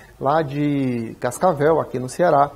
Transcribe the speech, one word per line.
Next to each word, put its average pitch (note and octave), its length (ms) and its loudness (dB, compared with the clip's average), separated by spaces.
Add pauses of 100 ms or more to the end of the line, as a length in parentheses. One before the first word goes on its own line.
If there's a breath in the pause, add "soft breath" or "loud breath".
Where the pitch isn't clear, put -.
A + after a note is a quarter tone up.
(180 loud breath)
lá D3 240 2
de C#3 760 -2
Cascavel, D3 640 0
aqui B2 180 -6
no B2 80 -6
Ceará. D3 480 2